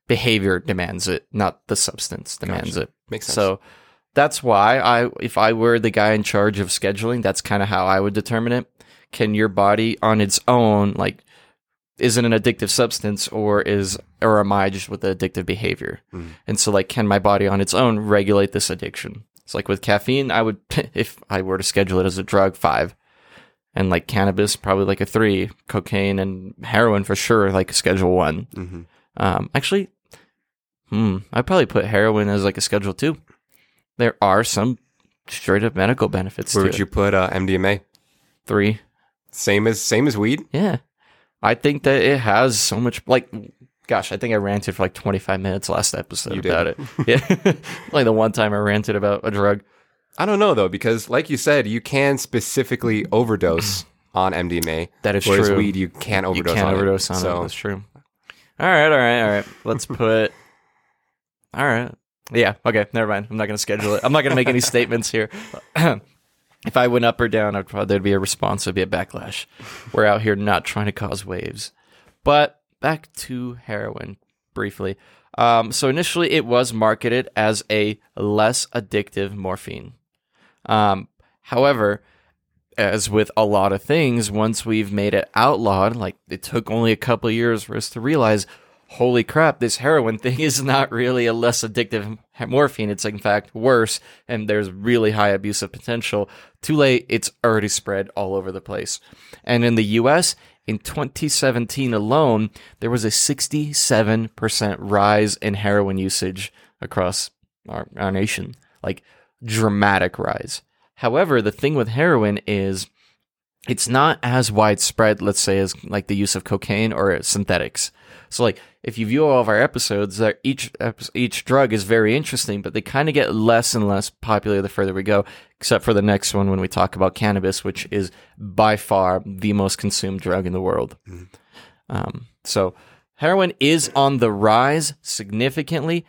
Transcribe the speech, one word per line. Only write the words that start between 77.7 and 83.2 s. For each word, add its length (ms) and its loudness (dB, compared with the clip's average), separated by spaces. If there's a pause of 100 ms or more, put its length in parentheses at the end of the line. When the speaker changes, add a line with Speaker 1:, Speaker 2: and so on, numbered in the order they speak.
Speaker 1:
less 520 2
addictive 680 -4
morphine. 580 -10 (720)
Um, 440 0 (320)
however, 600 2 (760)
as 320 0
with 300 2